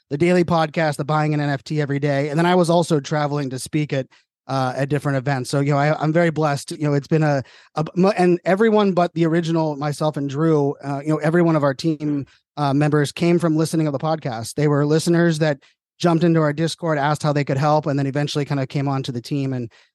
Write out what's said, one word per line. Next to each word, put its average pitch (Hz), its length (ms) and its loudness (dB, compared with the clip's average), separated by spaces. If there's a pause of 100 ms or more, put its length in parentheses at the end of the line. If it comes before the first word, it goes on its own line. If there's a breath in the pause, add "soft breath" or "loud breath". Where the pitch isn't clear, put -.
the 143 80 -4
daily 175 260 4
podcast, 160 540 0
the 143 80 -6
buying 151 300 0
an 147 40 0
N 147 120 -2
F 135 120 -6
T 151 160 -4
every 143 200 -2
day. 143 300 -2
And 143 80 -4
then 170 100 2
I 180 80 4
was 175 140 4
also 170 300 2
traveling 143 520 -4
to 127 80 -6
speak 151 340 -4
at, 131 140 -4 (380 soft breath)
uh, 131 300 -2
at 135 140 -2
different 143 280 -2
events. 131 320 -4
So, 143 120 0
you 143 100 0
know, 143 60 2
I, 147 200 2
I'm 156 140 0
very 170 180 2
blessed. 147 420 -2
You 165 120 -6
know, 147 100 0
it's 143 140 -2
been 156 160 2
a, 143 200 0 (320 soft breath)
a, 156 100 -2 (100)
mo-, 190 220 4
and 180 260 2
everyone 208 480 4
but 175 220 0
the 165 120 0
original, 160 520 0
myself 147 400 -4
and 143 120 -4
Drew, 143 540 2
uh, 139 180 -6
you 147 60 -6
know, 156 120 2
every 160 220 2
one 165 140 4
of 143 80 2
our 139 100 2
team, 147 520 -4 (320 soft breath)
uh, 143 160 0
members 147 400 2
came 170 260 2
from 160 160 0
listening 160 300 0
to 151 60 -2
the 135 80 -6
podcast. 147 560 -6
They 147 120 0
were 147 180 2
listeners 165 540 2
that 151 240 0 (340 soft breath)
jumped 170 280 2
into 165 160 4
our 151 100 2
Discord, 156 460 -4
asked 143 260 0
how 156 80 2
they 143 140 0
could 139 100 -2
help, 151 300 2
and 143 120 -2
then 139 80 -2
eventually 143 380 -4
kind 139 160 -4
of 131 80 -4
came 139 220 -4
onto 135 240 -4
the 120 80 -6
team. 135 320 -4
And, 120 180 -8 (240 soft breath)